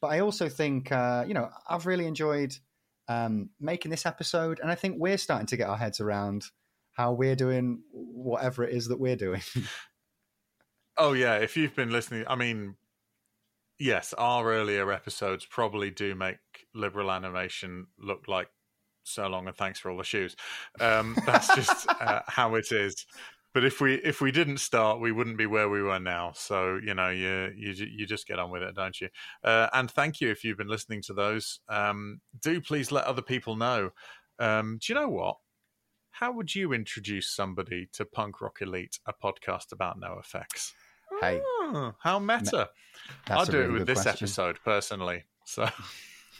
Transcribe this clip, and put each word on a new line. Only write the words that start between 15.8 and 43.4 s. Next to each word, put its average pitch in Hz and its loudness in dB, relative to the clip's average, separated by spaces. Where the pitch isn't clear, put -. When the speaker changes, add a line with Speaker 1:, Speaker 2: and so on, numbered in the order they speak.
Speaker 2:
do 98 -4
make 95 -4
Liberal 101 -2
Animation 92 -6
look 98 -6
like 92 -2
So 101 -4
Long 92 -4
and 92 -10
Thanks 95 -4
for 95 -8
All 90 -4
the 92 -6
Shoes. 92 -2
Um, 113 4
that's - 6
just, - 2
Speaker 1:
<laughs> - -2
Speaker 2:
uh, 160 2
how 117 4
it 110 0
is. 101 0
But 127 6
if 135 2
we, 135 6
if - -2
we 135 4
didn't 143 2
start, 110 4
we 117 2
wouldn't 113 -2
be 110 2
where 107 4
we 101 2
were 98 0
now. 87 -4
So, 95 0
you 107 -4
know, 92 2
you, 92 -2
you 104 -8
ju-, 104 -8
you 104 -8
just 101 -6
get 98 -4
on 90 -4
with 90 -6
it, 92 -8
don't 95 -6
you? 95 -6
Uh, 113 6
and 127 2
thank 147 0
you 127 4
if 104 -2
you've 104 -4
been 101 -6
listening 107 -6
to 101 -12
those. 104 -2
Um, 104 -2
do 165 0
please 147 -2
let 143 2
other 127 -2
people 117 -4
know. 113 0
Um, 110 2
do 214 -4
you 277 2
know 294 0
what? 95 -2
How 240 -4
would 226 -6
you 190 -2
introduce 104 -2
somebody 92 -4
to 104 -6
Punk 104 -6
Rock 98 -8
Elite, 92 -6
a 104 -6
podcast - -6
about 95 -4
no 92 -8
F - -14
X? - -8
Speaker 1:
Hey. 92 2
Speaker 2:
Oh, 311 -2
how 180 2
meta. 214 2
Speaker 1:
Me-, - -4
that's - -6
Speaker 2:
I'll 104 8